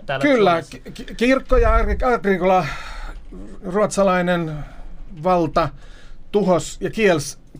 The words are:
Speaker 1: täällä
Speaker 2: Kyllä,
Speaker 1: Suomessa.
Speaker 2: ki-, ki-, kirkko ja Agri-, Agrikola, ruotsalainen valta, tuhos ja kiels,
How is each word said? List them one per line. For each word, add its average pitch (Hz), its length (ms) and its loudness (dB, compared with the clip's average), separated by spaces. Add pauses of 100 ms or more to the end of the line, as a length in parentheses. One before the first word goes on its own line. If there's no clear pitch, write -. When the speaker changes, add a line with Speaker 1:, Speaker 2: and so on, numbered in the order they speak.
Speaker 1:
täällä 135 160 -4
Speaker 2:
Kyllä, 240 280 4
Speaker 1:
Suomessa. - 280 -2
Speaker 2:
ki-, - 260 -18
ki-, - 100 -14
kirkko 254 420 2
ja 226 200 6
Agri-, 226 380 2
Agrikola, 185 520 2 (1000)
ruotsalainen 180 880 0 (680)
valta, 170 460 2 (640)
tuhos 180 480 2
ja 180 100 -4
kiels, 185 480 0 (220)